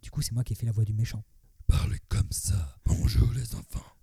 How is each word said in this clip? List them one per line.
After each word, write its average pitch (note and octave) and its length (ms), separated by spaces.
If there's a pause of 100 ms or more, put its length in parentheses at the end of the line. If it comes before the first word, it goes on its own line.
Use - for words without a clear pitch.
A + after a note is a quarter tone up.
Du - 80
coup, - 120
c'est - 100
moi A#2+ 120
qui - 80
ai G#2 40
fait - 100
la A2+ 60
voix G#2+ 120
du G#2 100
méchant. A2 300 (420)
Parlez - 320 (100)
comme - 220
ça. - 560
Bonjour - 480
les A#2+ 200
enfants. - 480